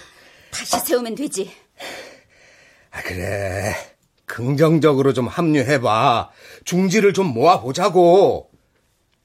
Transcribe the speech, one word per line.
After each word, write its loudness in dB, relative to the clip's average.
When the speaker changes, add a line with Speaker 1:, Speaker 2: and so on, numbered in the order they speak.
Speaker 1:
다시 -6
세우면 -4
되지. -8
Speaker 2:
아, -16
그래. -6
긍정적으로 2
좀 -2
합류해봐. 0
중지를 2
좀 0
모아보자고. 2